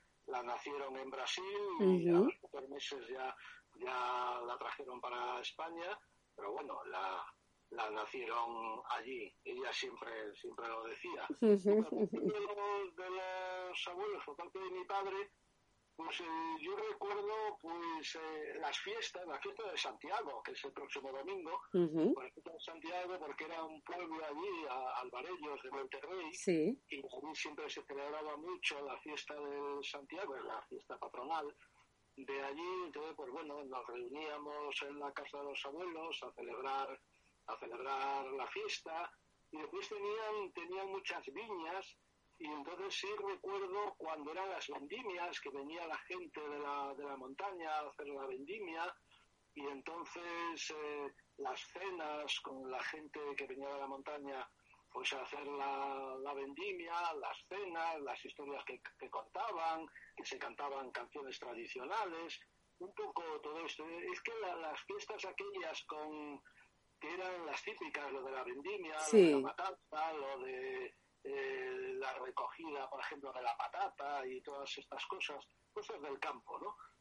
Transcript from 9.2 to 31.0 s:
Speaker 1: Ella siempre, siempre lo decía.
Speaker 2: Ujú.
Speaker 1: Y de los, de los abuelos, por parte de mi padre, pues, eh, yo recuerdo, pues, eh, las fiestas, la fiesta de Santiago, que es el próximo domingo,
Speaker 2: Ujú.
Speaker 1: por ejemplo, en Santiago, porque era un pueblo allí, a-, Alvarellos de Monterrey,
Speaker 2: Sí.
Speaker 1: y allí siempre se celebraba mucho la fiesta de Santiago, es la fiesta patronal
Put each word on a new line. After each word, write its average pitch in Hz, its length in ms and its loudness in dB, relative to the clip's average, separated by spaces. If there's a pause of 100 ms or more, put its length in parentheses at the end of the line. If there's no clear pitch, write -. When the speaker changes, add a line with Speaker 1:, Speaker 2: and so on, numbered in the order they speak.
Speaker 1:
Ella 123 280 -2
siempre, 113 600 -2
siempre 117 340 -4
lo 113 160 -2
decía. - 420 -2 (140)
Speaker 2:
Ujú. 208 720 8
Speaker 1:
Y 214 200 4
de 208 80 2
los, 202 560 0
de 185 140 -4
los - 760 -2
abuelos, 214 360 0
por - 120 -6
parte 175 220 -6
de 190 120 -2
mi 185 140 -2
padre, 196 460 2 (640)
pues, 165 260 -2
eh, 175 40 -2 (360)
yo 180 160 0
recuerdo, 214 840 2
pues, 165 560 -2
eh, 156 440 -2
las 143 200 2
fiestas, 190 460 -2
la 156 120 -2
fiesta 202 320 -4
de - 60 0
Santiago, - 680 0
que - 100 -4
es - 120 -6
el 135 80 -4
próximo 135 400 -4
domingo, 165 480 -2 (140)
Speaker 2:
Ujú. 170 400 8
Speaker 1:
por - 120 -4
ejemplo, - 280 -10
en - 60 -8
Santiago, 180 580 -2
porque 151 260 -4
era 160 180 -2
un 156 200 -6
pueblo 165 420 -2
allí, 160 460 0
a-, 127 300 0
Alvarellos 131 600 -4
de 131 80 -6
Monterrey, 143 640 -4
Speaker 2:
Sí. 175 540 6
Speaker 1:
y 147 100 -6
allí 151 360 -6
siempre 151 340 -2
se 143 160 -4
celebraba 147 540 -2
mucho 165 480 0
la 127 140 -4
fiesta 151 340 -6
de 143 500 -2
Santiago, 147 520 -4
es - 80 -4
la - 180 -2
fiesta - 360 -8
patronal 151 560 0 (600)